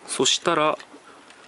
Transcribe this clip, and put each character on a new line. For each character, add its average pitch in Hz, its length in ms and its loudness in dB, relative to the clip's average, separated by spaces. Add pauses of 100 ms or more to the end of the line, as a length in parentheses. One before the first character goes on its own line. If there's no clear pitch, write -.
そ - 200 0
し - 160 0
た 170 120 2
ら、 156 240 0 (680)